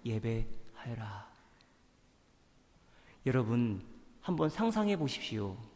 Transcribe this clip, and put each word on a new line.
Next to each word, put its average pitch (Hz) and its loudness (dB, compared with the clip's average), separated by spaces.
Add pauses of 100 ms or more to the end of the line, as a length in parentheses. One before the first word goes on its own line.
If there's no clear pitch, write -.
예배하여라." 113 -4 (2000)
여러분, 117 4 (380)
한번 156 2
상상해 208 2
보십시오. 107 -2 (200)